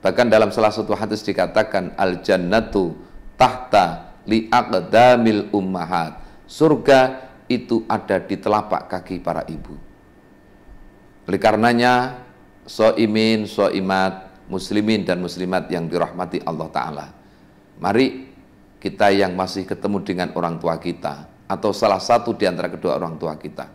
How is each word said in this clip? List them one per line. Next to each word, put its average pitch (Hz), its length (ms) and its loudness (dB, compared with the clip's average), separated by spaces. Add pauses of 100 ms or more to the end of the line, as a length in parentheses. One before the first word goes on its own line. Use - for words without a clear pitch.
Bahkan 117 240 2
dalam 110 160 6
salah 107 240 2
satu 107 240 -2
hadis 104 240 -4
dikatakan, 92 800 -2
"Al 90 240 -2
jannatu 92 720 0 (400)
tahta 92 880 0
li 110 240 0
aqdamil 110 1040 4
ummahat." 87 720 -4 (240)
Surga 131 800 4 (160)
itu 120 400 -2
ada 104 320 -2
di 95 240 -4
telapak 104 480 -2
kaki 90 320 -8
para 80 240 -4
ibu. 78 320 -14 (1500)
Oleh 92 80 -2
karenanya, 120 880 2 (400)
soimin, 110 800 2
soimat, 95 1040 -2
muslimin 104 560 -2
dan 87 160 -2
muslimat 90 480 -4
yang 85 160 -4
dirahmati 85 560 -4
Allah 80 320 -8
Ta'ala, 73 340 -8 (680)
mari 120 560 -2 (480)
kita 101 320 2
yang 95 240 2
masih 92 320 -4
ketemu 98 320 -4
dengan 90 320 -4
orang 85 240 -4
tua 82 240 -4
kita, 76 480 -8 (160)
atau 98 320 -2
salah 98 240 2
satu 117 320 2
di 98 160 0
antara 87 240 -4
kedua 85 240 -2
orang 82 240 -6
tua 78 160 -6
kita 71 380 -14